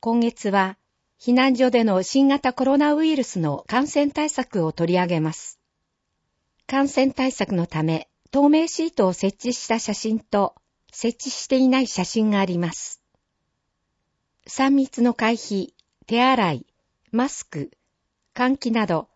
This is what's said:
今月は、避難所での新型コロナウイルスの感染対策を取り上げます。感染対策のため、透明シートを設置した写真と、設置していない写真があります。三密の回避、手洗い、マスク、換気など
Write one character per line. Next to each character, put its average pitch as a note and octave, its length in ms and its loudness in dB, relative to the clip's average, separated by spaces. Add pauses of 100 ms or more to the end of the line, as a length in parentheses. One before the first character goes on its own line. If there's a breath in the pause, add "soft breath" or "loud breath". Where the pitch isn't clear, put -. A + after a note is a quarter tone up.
今 A#3 200 0
月 A#3 300 -2
は、 F#3+ 260 0 (440)
避 A#3+ 140 0
難 C4 200 4
所 B3+ 160 4
で A#3+ 140 4
の F#3+ 180 2
新 C4+ 260 2
型 C4+ 240 0
コ B3+ 120 -2
ロ C4+ 140 4
ナ D4 160 4
ウ D#4 120 0
イ D#4 80 2
ル C4+ 100 0
ス - 140 -8
の D3 280 -2
感 B3 200 -2
染 D4 240 0
対 D4+ 200 -4
策 A3 340 -4
を D#3+ 80 -2
取 E3+ 220 0
り F3+ 40 2
上 F3+ 80 0
げ F3 140 -2
ま D#3 120 -2
す。 - 260 -18 (1080)
感 C#4 220 0
染 C4+ 220 2
対 C4 200 -2
策 G#3 240 -4
の F3 120 0
た D#3 160 -4
め、 D#3+ 260 -2 (220)
透 C#4+ 180 4
明 D#4 200 4
シ - 180 -4
ー E4 40 -4
ト G3+ 180 2
を F#3 40 0
設 G3 360 -4
置 B3 60 -2
し - 140 -12
た A3+ 100 0
写 A3 140 -6
真 A3 260 -4
と、 - 360 -2 (380)
設 - 360 -6
置 - 20 -8
し - 180 -12
て C4+ 80 2
い C4 120 4
な C4 120 2
い B3+ 60 0
写 - 180 -4
真 G#3+ 260 0
が G3+ 100 2
あ G3 40 2
り F3+ 140 -2
ま E3+ 140 -2
す。 - 300 -16 (1400)
三 C4+ 300 2
密 C4 260 0
の A#3+ 120 2
回 A3+ 200 0
避、 G3+ 380 -6 (340)
手 A#3 160 0
洗 A#3+ 300 2
い、 B2 140 -8 (440)
マ B3 180 0
ス - 180 -12
ク、 - 240 -10 (640)
換 B3+ 220 0
気 B3+ 140 -4
な A3 160 0
ど E3 300 -2